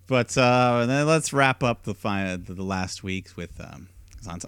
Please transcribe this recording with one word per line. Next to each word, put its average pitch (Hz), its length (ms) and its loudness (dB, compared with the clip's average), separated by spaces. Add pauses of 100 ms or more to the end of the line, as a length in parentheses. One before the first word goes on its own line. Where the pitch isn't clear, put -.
But, 123 280 2
uh, 123 480 4
then 139 220 2
let's 156 260 2
wrap 135 300 2
up 120 220 0
the 107 100 -6
fi-, 98 420 -2
the, 90 160 -12
the 92 100 -8
last 92 400 -4
week 95 320 -6
with, 85 280 -12
um, 69 260 -16 (400)
on, 85 200 -10